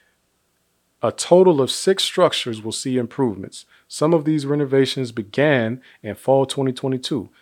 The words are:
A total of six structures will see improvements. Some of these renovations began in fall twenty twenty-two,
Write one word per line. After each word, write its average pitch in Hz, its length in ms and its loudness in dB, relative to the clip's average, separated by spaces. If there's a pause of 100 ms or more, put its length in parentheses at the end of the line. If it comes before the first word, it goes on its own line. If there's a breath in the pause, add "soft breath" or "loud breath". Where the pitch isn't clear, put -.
(1040 soft breath)
A 113 80 0
total 180 500 4
of 123 100 0
six - 340 0
structures 123 580 -2
will 110 80 -8
see 127 280 -4
improvements. 113 640 -4 (240 soft breath)
Some 156 240 0
of 151 140 2
these 151 200 0
renovations 135 640 0
began 120 720 0 (220 soft breath)
in 104 140 -8
fall 135 280 2
twenty 135 280 -4
twenty-two, 131 580 -6 (120)